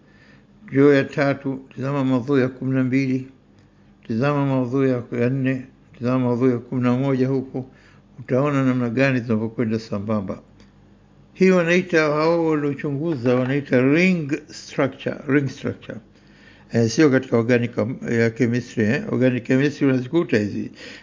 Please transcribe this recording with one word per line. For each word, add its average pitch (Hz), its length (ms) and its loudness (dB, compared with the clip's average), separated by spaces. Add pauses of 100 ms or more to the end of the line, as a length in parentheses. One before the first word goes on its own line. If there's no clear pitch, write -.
(720)
juu 139 220 6
ya 147 100 4
tatu, 139 560 -2 (160)
tizama 135 280 -4
maudhui 131 380 2
ya 127 60 2
kumi 131 280 -4
na 131 80 2
mbili, 131 440 0 (800)
tizama 139 380 0
maudhui 135 440 0
ya, 123 140 -2 (160)
ya 120 100 2
nne, 131 360 -2 (320)
tizama 127 220 0
maudhui 123 320 2
ya 117 60 0
kumi 123 240 -4
na 123 160 2
moja 131 300 0
huku, 131 380 -4 (540)
utaona 135 440 0
namna 127 260 0
gani 127 300 0
zinavyokwenda 113 600 -2
sambamba. 101 600 -6 (920)
Hii 185 160 4
wanaita, 175 540 2
hao 160 420 2
waliochunguza 143 880 -2
wanaita 131 460 0
ring 160 500 2 (180)
structure, - 680 -6 (120)
ring 135 220 2
structure. - 480 -10 (720)
Eh, 117 180 2
sio 151 200 4
katika 131 280 2
organic 117 380 2
chem-, 113 440 -4
ya 117 100 4
chemistry, 117 540 -2
eh. 127 200 0 (100)
Organic 123 300 0
chemistry 139 440 0
unazikuta 131 500 0
hizi 104 340 -4 (320)